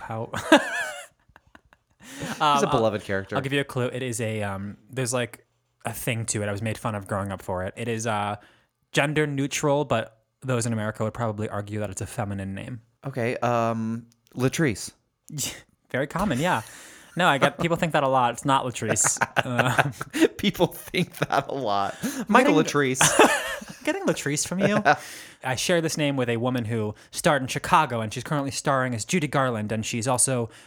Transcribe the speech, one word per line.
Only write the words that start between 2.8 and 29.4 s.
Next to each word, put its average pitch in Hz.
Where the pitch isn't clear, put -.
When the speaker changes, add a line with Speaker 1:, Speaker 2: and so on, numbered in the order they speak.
Speaker 2:
character. 98
Speaker 1:
I'll 139
give 135
you 139
a -
clue. 123
It 127
is 120
a, 110
um, 98
there's, 123
like, 120
a 113
thing 113
to 107
it. 104
I 101
was 98
made 110
fun 113
of 98
growing 101
up 92
for 92
it. 95
It 117
is, 113
uh, 104
gender 151
neutral, 143
but 117
those 123
in 117
America 107
would 107
probably 107
argue 101
that 104
it's 95
a 98
feminine 98
name. 110
Speaker 2:
Okay, 127
um, 117
Latrice. 131
Speaker 1:
<laughs> -
Very 135
common, 165
yeah. 151
No, 175
I 143
get, 139
people 165
think 165
that 151
a 135
lot. 127
It's -
not 135
Latrice. 113
Speaker 2:
<laughs> -
Speaker 1:
Um, 123
Speaker 2:
People 190
think -
that -
a -
lot. 101
Michael 269
Speaker 1:
Getting 135
Speaker 2:
Latrice. -
Speaker 1:
<laughs> -
getting 381
Latrice 151
from 180
you? 202
Speaker 2:
<laughs> -
Speaker 1:
I 127
share 170
this 160
name 143
with 123
a 117
woman 127
who 107
starred 147
in 123
Chicago, 143
and 110
she's 127
currently 139
starring 127
as 107
Judy 170
Garland, 123